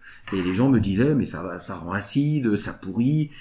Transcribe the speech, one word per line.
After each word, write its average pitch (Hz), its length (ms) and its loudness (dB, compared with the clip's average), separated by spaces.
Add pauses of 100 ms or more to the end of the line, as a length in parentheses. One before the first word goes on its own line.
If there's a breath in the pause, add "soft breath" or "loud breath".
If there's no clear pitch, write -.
(320 loud breath)
Et 95 100 0
les 90 120 0
gens 120 160 4
me 123 100 6
disaient, « 101 360 2
Mais 110 100 2
ça 80 160 -10
va, 90 160 -8
ça 95 180 -12
rend 85 160 -8
acide, 131 640 0
ça 101 160 -4
pourrit. » 127 680 0